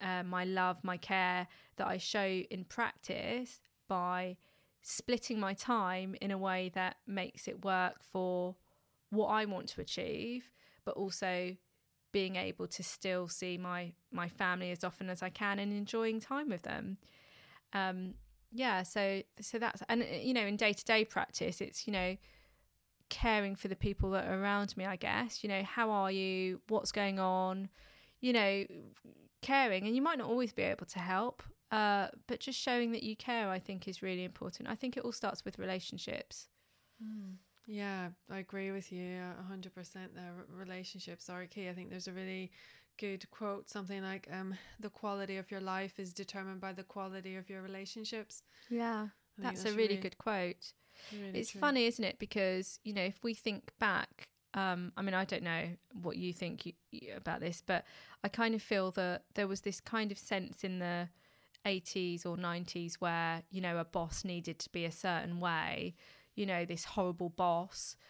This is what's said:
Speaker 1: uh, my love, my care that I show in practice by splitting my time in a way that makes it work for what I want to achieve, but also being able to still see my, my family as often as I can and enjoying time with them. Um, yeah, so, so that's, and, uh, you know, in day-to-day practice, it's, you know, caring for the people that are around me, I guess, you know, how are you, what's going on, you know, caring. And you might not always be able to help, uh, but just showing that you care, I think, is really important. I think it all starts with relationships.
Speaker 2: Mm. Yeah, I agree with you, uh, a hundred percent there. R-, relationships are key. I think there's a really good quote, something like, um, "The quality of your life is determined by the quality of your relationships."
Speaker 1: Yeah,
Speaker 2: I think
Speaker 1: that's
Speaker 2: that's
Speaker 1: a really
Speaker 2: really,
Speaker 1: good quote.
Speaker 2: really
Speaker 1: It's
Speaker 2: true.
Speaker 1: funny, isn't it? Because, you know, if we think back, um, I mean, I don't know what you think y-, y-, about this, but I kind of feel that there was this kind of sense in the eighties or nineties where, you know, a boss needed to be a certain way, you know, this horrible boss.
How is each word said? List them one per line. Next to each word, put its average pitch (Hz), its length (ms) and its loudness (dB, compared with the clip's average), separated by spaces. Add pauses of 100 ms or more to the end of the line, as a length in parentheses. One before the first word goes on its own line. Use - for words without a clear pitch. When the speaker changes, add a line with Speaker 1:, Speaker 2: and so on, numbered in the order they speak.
Speaker 1:
uh, 185 220 0
my 180 220 0
love, 185 380 4
my 180 140 0
care 180 520 2 (280)
that 190 100 0
I 185 120 2
show 202 260 2
in 185 400 0
practice - 960 -2 (280)
by 180 500 0 (420)
splitting - 580 0
my 196 140 2
time 190 680 2
in 196 80 0
a 196 80 0
way 185 360 2
that 185 220 0 (100)
makes - 400 -4
it - 160 -6
work 185 400 2
for 180 540 0 (540)
what 214 160 6
I 214 180 4
want 196 260 -2
to - 120 -6
achieve, - 680 -4 (360)
but - 100 -2
also 185 600 0 (560)
being 190 240 2
able 180 320 -2
to - 140 -6
still 180 460 0
see 180 300 -2
my, 175 340 -4 (180)
my 175 180 -2
family 180 420 0
as 180 120 -4
often 185 280 -2
as 180 120 -4
I 185 60 0
can 202 300 0
and 202 160 2
enjoying 220 460 2
time 285 280 -2
with 180 140 0
them. - 340 -4 (800)
Um, 185 400 0 (360)
yeah, 226 320 2
so, 196 400 2 (200)
so - 160 -2
that's, 220 320 0
and, 240 120 4
uh, - 40 0 (160)
you 262 100 2
know, 226 140 4
in 202 100 2
day-to-day 220 480 6
practice, - 560 0
it's, - 260 -6
you 208 60 -2
know, 185 240 2 (920)
caring 208 480 4
for - 120 -4
the 190 80 -4
people 202 340 2
that 190 180 2
are 190 120 2
around 202 360 2
me, 185 80 -2
I 190 120 -2
guess, - 460 0
you 208 60 -2
know, 196 140 2
how 220 280 2
are 196 200 4
you, 190 580 0
what's - 240 2
going 196 260 2
on, 185 500 2 (520)
you 247 120 6
know, 196 320 6 (760)
caring. 233 460 6
And 220 100 4
you 262 60 6
might 311 160 4
not 233 100 -2
always 240 240 4
be 196 100 0
able 185 240 2
to - 120 -8
help, 185 440 0 (280)
uh, 208 380 4 (180)
but - 140 -2
just 262 180 -4
showing 240 340 4
that 226 100 -2
you 220 140 -2
care, 233 320 0
I 185 100 2
think, 185 300 -8
is 185 140 -6
really 185 220 0
important. - 440 -8
I - 60 -2
think 247 220 -4
it - 80 -4
all 233 80 -2
starts - 320 -2
with 196 140 -8
relationships. - 880 -6 (540)
Speaker 2:
Mm. 214 320 -8 (320)
Yeah, 202 420 -2 (220)
I 190 80 -6
agree 196 320 -4
with 190 220 -6
you, 180 280 -6
uh, 180 200 -8
a - 60 -8
hundred 185 280 -10
percent 180 400 -12
there. 180 240 -12
R-, - 80 -14 (120)
relationships 185 680 -10
are 180 160 -6
key. 185 240 -6
I 180 60 -4
think 180 160 -10
there's 180 180 -8
a 185 60 -6
really 185 360 -6 (480)
good - 320 -6
quote, - 380 -4
something 196 340 -4
like, 190 300 -6
um, 190 220 -4 (260)
"The 214 80 -6
quality 196 480 -4
of 190 140 -6
your 196 100 -6
life 190 400 -2
is 180 140 -8
determined 190 480 -6
by 190 100 -4
the 190 100 -10
quality 190 540 -8
of 185 140 -10
your 190 100 -8
relationships." 196 800 -8 (280)
Speaker 1:
Yeah, 233 240 2
Speaker 2:
I - 20 0
think 214 140 -2 (260)
Speaker 1:
that's 202 280 -2
Speaker 2:
that's 214 100 2
Speaker 1:
a - 20 0
really 220 140 6
Speaker 2:
really, 190 100 2
Speaker 1:
good 190 160 -2
quote. 185 560 -2 (400)
Speaker 2:
really 196 280 -6
Speaker 1:
It's 226 100 -2
Speaker 2:
true. 208 100 -6
Speaker 1:
funny, 269 240 6
isn't 233 180 4
it? - 160 0
Because, 190 640 0
you 208 100 -2
know, 202 100 2
if 196 180 -2
we 233 120 0
think - 440 -4
back, - 500 2 (260)
um, 180 420 0
I 180 60 -2
mean, 196 120 2
I 190 120 4
don't 180 180 0
know 165 240 0 (240)
what 175 240 -4
you 180 160 -2
think 175 320 -4
y-, 170 80 -8 (180)
y-, - 240 -10
about - 260 -4
this, 170 240 -4
but 180 200 2 (400)
I 208 60 2
kind 226 240 2
of 220 80 0
feel 190 300 2
that 180 320 0 (100)
there 208 120 2
was 196 140 -2
this 196 180 -2
kind 214 320 0
of 202 80 -6
sense - 460 -4
in 185 140 -2
the 175 320 0 (560)
eighties 180 580 0
or 170 140 -2
nineties 170 600 -4
where, 165 520 2
you 185 100 -4
know, 175 160 2
a 165 80 2
boss 165 400 -2
needed 175 360 -4
to - 120 -8
be 170 140 0
a 165 40 0
certain 175 480 0
way, 170 560 0 (400)
you 208 120 0
know, 175 180 2
this 170 200 -4
horrible 180 460 0
boss. 175 640 2 (140)